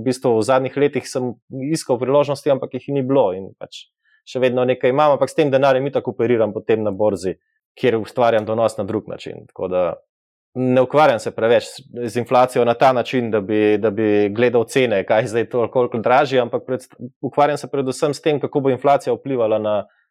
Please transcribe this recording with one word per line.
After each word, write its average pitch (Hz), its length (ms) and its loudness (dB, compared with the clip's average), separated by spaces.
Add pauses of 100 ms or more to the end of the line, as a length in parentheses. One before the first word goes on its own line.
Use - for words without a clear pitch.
v - 80 -8
bistvu, 127 300 0
v 107 40 2
zadnjih 131 340 0
letih 143 300 0
sem 127 280 -6 (360)
iskal 143 300 -2
priložnosti, 139 500 0
ampak 131 240 -4
jih 127 140 -10
ni 139 180 -2
bilo 131 300 2
in 95 220 -12
pač - 260 -18 (440)
še 127 120 -6
vedno 127 240 0
nekaj 127 280 0
imam, 143 220 2
ampak 131 160 -2
s - 60 -18
tem 147 160 0
denarjem 135 340 2
itak 127 220 -4
operiram 113 440 0
potem 110 300 -2
na 104 80 -2
borzi, 95 460 -2 (420)
kjer 113 220 2
ustvarjam 110 480 0
donos 110 300 -2
na 104 100 -4
drug 107 200 -6
način. - 420 -14
Tako - 180 -8
da 90 160 0 (720)
ne 127 280 2
ukvarjam 139 360 4
se 110 160 -8
preveč 113 320 2 (260)
z 117 240 -6
inflacijo 127 480 2
na 117 100 2
ta 135 180 4
način, 117 380 -2
da 104 100 0
bi, 107 380 2
da 107 120 0
bi 104 440 2
gledal 120 300 2
cene, 113 420 0
kaj 110 160 2
je 127 60 -4
zdaj 110 220 -2
to, 117 200 0
koliko 123 280 -2
dražje, 127 420 2
ampak 117 280 -2
predst-, 127 260 -8 (260)
ukvarjam 143 380 0
se - 120 -14
predvsem 139 440 -2
s - 80 -18
tem, 147 180 0
kako - 200 -4
bo 135 100 0
inflacija 135 440 0
vplivala 113 440 -2
na, 104 240 -2 (280)